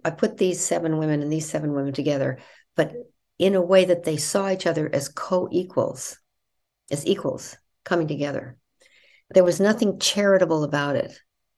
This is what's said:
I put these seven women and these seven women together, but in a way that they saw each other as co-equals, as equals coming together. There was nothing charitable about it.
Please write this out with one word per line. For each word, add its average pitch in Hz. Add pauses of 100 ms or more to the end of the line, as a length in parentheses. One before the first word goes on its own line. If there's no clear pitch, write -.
I 160
put 160
these 180
seven 165
women 156
and 147
these 156
seven 151
women 139
together, 139 (380)
but 160 (460)
in 196
a 185
way 185
that 175
they 156
saw 196
each 185
other 156
as 143
co-equals, - (720)
as 147
equals - (300)
coming 170
together. 143 (720)
There 185
was 175
nothing 208
charitable 185
about 143
it. - (400)